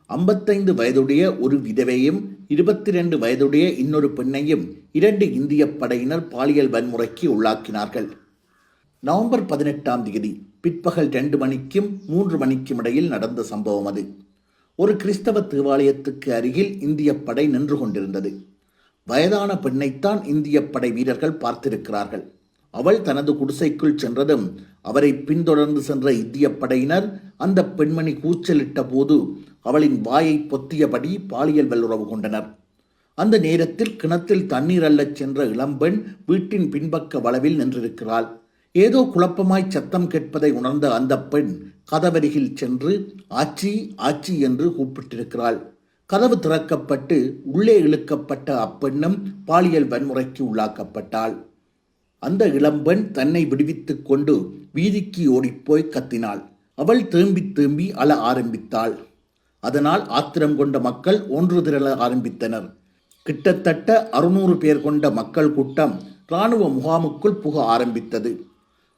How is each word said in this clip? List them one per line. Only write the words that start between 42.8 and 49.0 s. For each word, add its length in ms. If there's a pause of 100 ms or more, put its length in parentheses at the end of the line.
"ஆச்சி, 680
ஆச்சி" 420
என்று 300
கூப்பிட்டிருக்கிறாள். 920 (440)
கதவு 300
திறக்கப்பட்டு, 1000 (100)
உள்ளே 380
இழுக்கப்பட்ட 800
அப்பெண்ணும் 580 (280)